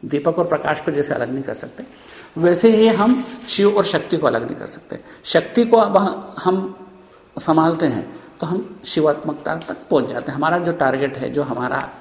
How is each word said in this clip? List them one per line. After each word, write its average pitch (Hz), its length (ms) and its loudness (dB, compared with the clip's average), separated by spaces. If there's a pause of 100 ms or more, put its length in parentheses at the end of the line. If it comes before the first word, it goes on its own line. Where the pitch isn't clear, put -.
दीपक 156 320 0
और 170 80 0
प्रकाश 151 340 -2
को 165 100 -2
जैसे 143 220 -2
अलग 120 180 -4
नहीं 135 120 -6
कर 113 100 -8
सकते, - 300 -14 (540)
वैसे 175 380 6
ही 220 120 6
हम 220 360 4 (260)
शिव 202 280 2
और 196 80 2
शक्ति - 320 -2
को 147 100 2
अलग 117 180 0
नहीं - 100 -8
कर - 120 -12
सकते। - 320 -14 (240)
शक्ति - 400 2
को 233 140 6
अब 202 200 4 (420)
हम 190 480 -2 (520)
संभालते 160 460 2
हैं 117 340 -4 (220)
तो 165 60 -6
हम 185 380 -6
शिवात्मकता 156 680 -2
तक 165 220 -10 (120)
पहुंच 135 160 4
जाते 123 260 -6
हैं। 135 60 -6
हमारा 160 200 0
जो 170 140 -2
टारगेट 135 460 0
है, 127 140 -6
जो 143 120 0
हमारा 127 460 -4 (120)